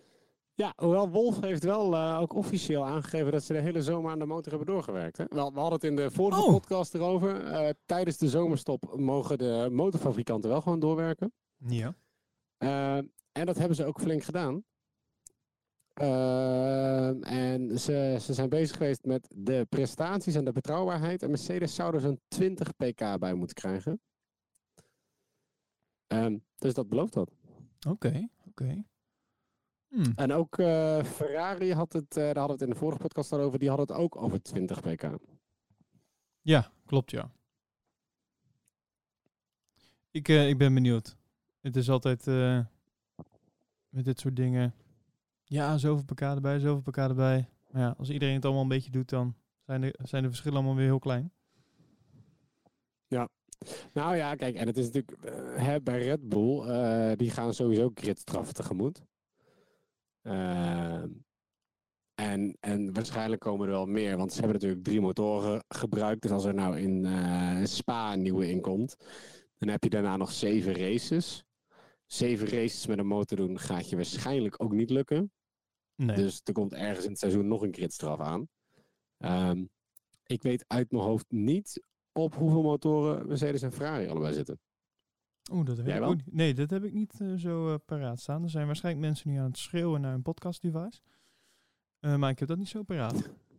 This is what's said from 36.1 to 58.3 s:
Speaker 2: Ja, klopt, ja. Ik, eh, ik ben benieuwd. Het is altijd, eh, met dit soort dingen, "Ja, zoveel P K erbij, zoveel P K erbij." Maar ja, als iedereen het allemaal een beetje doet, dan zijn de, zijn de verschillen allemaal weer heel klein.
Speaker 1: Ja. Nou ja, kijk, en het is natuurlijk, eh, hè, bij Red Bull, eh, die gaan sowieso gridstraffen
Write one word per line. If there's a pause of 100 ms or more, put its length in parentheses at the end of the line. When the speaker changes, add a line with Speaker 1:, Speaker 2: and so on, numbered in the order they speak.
Speaker 2:
Ja, (140)
klopt,
ja. (2750)
Ik,
eh,
ik
ben
benieuwd. (420)
Het
is
altijd,
eh, (1300)
met
dit
soort
dingen, (720)
"Ja,
zoveel
P
K
erbij,
zoveel
P
K
erbij." (220)
Maar
ja,
als
iedereen
het
allemaal
een
beetje
doet,
dan (300)
zijn
de,
zijn
de
verschillen
allemaal
weer
heel
klein. (1800)
Speaker 1:
Ja. (640)
Nou
ja,
kijk,
en
het
is
natuurlijk,
eh, (100)
hè,
bij
Red
Bull,
eh,
die
gaan
sowieso
gridstraffen